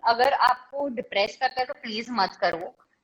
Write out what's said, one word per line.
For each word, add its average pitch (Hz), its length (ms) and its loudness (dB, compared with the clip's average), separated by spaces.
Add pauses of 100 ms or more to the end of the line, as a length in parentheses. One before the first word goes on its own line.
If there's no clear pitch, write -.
अगर 233 300 4
आपको 262 540 0
डिप्रेस 220 540 -4
करता 254 200 -2
है, 254 60 -4
तो - 60 -10
प्लीज 233 360 -10
मत 196 320 -2
करो। 170 420 -4 (220)